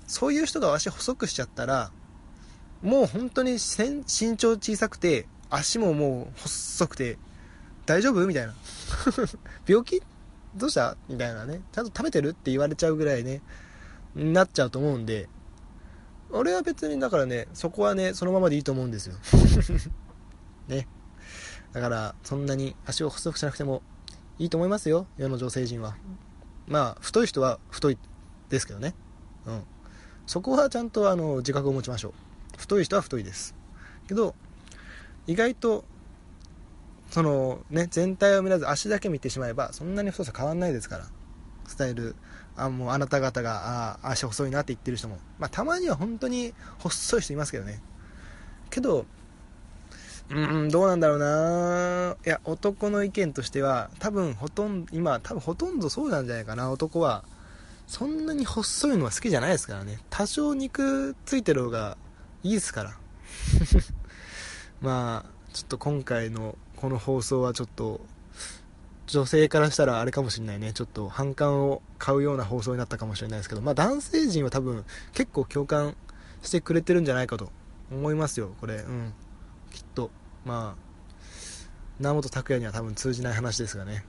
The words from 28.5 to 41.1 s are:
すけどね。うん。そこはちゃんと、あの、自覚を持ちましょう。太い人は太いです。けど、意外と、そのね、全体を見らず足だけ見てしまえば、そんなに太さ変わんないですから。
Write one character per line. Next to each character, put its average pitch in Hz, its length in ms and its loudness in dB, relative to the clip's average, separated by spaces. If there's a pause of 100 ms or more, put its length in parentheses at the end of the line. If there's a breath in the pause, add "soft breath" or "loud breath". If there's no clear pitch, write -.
す - 60 -2
け 104 80 -14
ど 101 60 -10
ね。 147 160 -6 (500)
う 110 60 -8
ん。 107 120 -8 (680 loud breath)
そ 175 120 -2
こ 262 100 0
は 277 180 6
ち - 60 -6
ゃ 240 80 0
ん 226 80 -6
と、 208 180 4
あ 185 60 4
の、 156 220 2
自 131 160 0
覚 139 160 2
を 135 40 2
持 131 80 0
ち 123 80 -8
ま 123 80 -4
し - 80 -6
ょ 95 40 -8
う。 - 40 -14 (460)
太 202 220 2
い - 20 4
人 196 120 0
は 190 60 6
太 - 160 -4
い 107 60 -2
で 92 100 -10
す。 - 220 -10 (520 loud breath)
け 190 60 -4
ど、 214 220 2 (880 loud breath)
意 165 100 0
外 233 200 4
と、 220 300 0 (1200)
そ 165 140 2
の 135 380 2 (100)
ね、 170 180 2
全 185 260 2
体 196 220 8
を 190 60 4
見 190 80 2
ら 180 80 6
ず 135 100 0
足 147 200 0
だ 208 100 2
け 196 100 -2
見 147 100 -2
て 127 120 -4
し 131 80 -4
ま 127 80 -2
え 117 80 -4
ば、 127 180 -2
そ 151 100 -12
ん 185 120 -4
な 202 80 0
に 196 80 -2
太 185 120 -4
さ 120 140 -6
変 135 80 -2
わ 156 80 0
ん 175 60 -2
な 180 80 2
い 151 60 2
で 113 80 -2
す - 60 -10
か 87 120 -8
ら。 87 80 -12 (580)